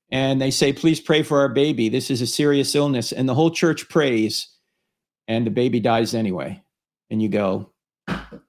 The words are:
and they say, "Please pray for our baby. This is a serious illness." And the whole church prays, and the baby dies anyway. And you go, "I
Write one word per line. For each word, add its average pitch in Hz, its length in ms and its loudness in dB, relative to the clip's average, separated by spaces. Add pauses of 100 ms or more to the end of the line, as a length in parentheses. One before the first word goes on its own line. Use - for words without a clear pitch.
(120)
and 135 280 0
they 131 120 -2
say, 139 200 2
"Please 160 280 2
pray 151 240 2
for 147 160 0
our 139 100 2
baby. 123 400 0
This 127 220 -4
is 123 100 -2
a 123 60 -2
serious 143 480 0
illness." 143 360 0
And 131 160 -2
the 127 60 0
whole 160 160 4
church 165 400 -2
prays, 117 580 0 (800)
and 113 200 -2
the 107 40 -2
baby 123 280 0
dies 113 340 0
anyway. 98 480 -4 (480)
And 110 140 -2
you 104 60 0
go, 101 420 -2 (360)
"I - 280 -10 (120)